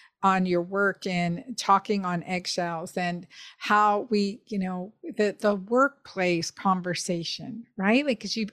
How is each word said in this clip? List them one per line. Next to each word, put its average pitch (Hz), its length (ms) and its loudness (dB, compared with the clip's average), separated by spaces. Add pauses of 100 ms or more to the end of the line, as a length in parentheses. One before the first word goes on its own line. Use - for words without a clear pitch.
(240)
on 190 240 4
your 175 140 2
work 196 440 0
in 175 500 -2
talking 196 480 2
on 175 200 -2
eggshells 175 760 -4
and 175 300 -4 (320)
how 208 500 4
we, 202 380 0
you 208 100 -6
know, 185 340 -4 (260)
the, 208 220 0
the 208 140 2
workplace 190 960 0
conversation, 180 1120 -4 (140)
right? 220 300 4
Like, 240 140 -2
'cause 202 140 -6
you 220 180 -2